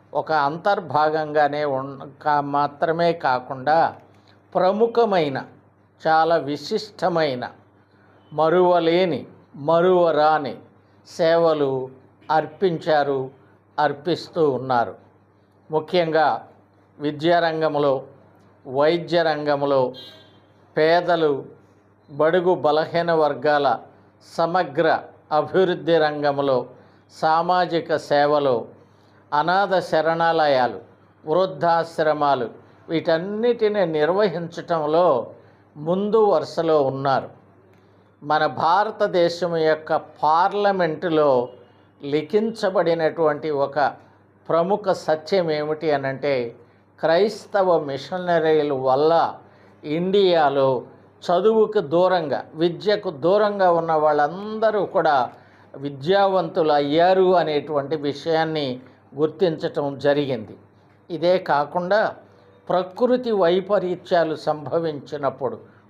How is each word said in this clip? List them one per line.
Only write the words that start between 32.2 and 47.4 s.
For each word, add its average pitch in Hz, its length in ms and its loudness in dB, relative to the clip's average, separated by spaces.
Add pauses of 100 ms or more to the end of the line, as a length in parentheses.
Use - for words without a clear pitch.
వీటన్నిటిని 202 960 0
నిర్వహించటంలో 160 1400 0 (500)
ముందు 202 480 0
వరుసలో 160 560 2
ఉన్నారు. 135 480 -2 (920)
మన 151 220 0
భారతదేశం 170 1120 0
యొక్క 156 380 0
పార్లమెంటులో 160 1500 0 (540)
లిఖించబడినటువంటి 160 1500 -2
ఒక 139 300 -2 (680)
ప్రముఖ 185 420 0
సత్యం 165 600 -2
ఏమిటి 151 400 -4
అనంటే, 135 640 -2 (440)
క్రైస్తవ 185 800 0